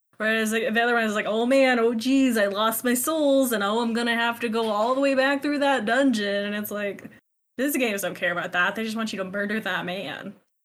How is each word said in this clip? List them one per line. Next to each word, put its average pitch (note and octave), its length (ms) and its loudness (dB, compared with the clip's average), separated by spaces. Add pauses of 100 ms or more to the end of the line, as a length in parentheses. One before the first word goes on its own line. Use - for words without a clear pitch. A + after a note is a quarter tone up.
(180)
whereas, A3 340 0
like, A3+ 220 -2
the A3+ 80 2
other A#3+ 140 2
one A3+ 100 2
is G#3 100 -2
like, G#3+ 120 -2
"Oh A3 180 0
man, B3+ 340 4
oh A#3 140 4
geez, B3+ 440 2
I G3+ 100 4
lost G#3+ 360 0
my B3 100 2
souls, C4+ 600 2
and G3+ 100 0
oh, G#3+ 180 0
I'm A3+ 120 -2
gonna A#3 220 0
have A#3 260 0
to A#3+ 80 -2
go A3+ 200 -2
all A3 260 2
the C4+ 60 0
way C#4 140 2
back C#4 260 2
through D4 180 -2
that C4 260 2
dungeon," G#3+ 600 0
and G#3 100 -6
it's G#3 160 -8
like, G3+ 380 -6 (480)
these C#4 200 -2
games A3 240 0
don't F3 140 -4
care F3 160 -2
about F3 220 -4
that. F3+ 220 0
They A3 80 -4
just A3 120 -6
want A3 180 -4
you G#3 40 -6
to F#3+ 80 -4
murder G3+ 340 -4
that F3+ 260 -4
man. F3+ 480 -8 (320)